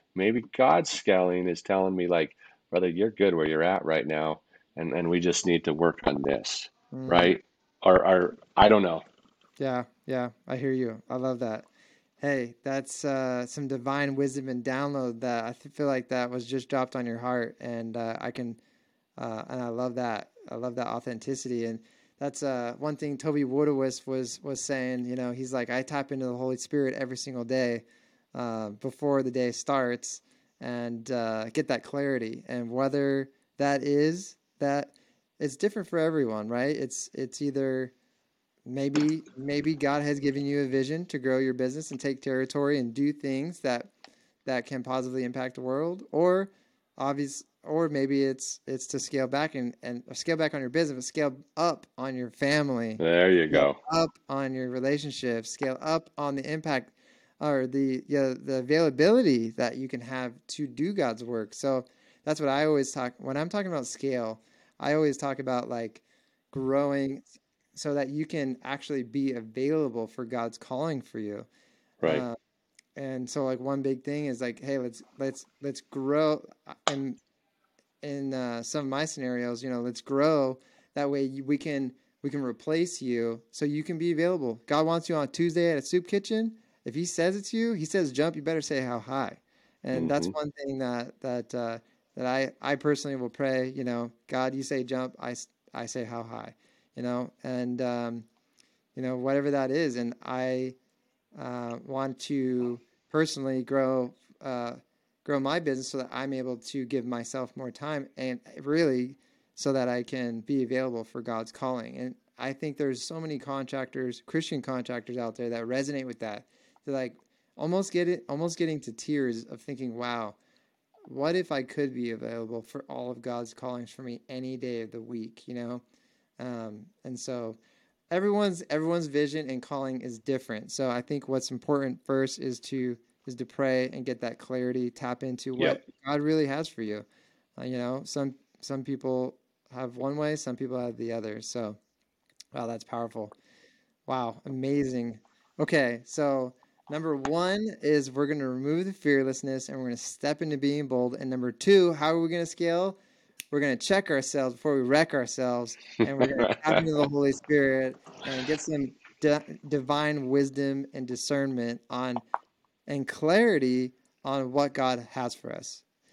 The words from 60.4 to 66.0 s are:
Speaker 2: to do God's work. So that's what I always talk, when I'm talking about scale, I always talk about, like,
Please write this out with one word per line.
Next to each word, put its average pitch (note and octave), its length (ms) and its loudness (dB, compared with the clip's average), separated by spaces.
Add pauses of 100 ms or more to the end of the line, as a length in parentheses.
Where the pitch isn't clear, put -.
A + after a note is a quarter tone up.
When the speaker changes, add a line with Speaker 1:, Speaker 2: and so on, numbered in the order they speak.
Speaker 2:
to D3 200 -6
do C#3 280 -2
God's A#2+ 300 0
work. A2+ 280 -4
So C3 320 0 (400)
that's D3+ 160 -2
what D3 80 2
I C#3 160 2
always C#3+ 280 4
talk, B2 260 -4
when C3+ 180 -4
I'm D#3+ 140 -2
talking G3 200 -2
about C#3+ 160 -2
scale, A#2 540 -2 (400)
I C#3+ 140 2
always D3+ 220 4
talk C#3 220 -2
about, B2+ 300 0
like, A#2 340 -6 (480)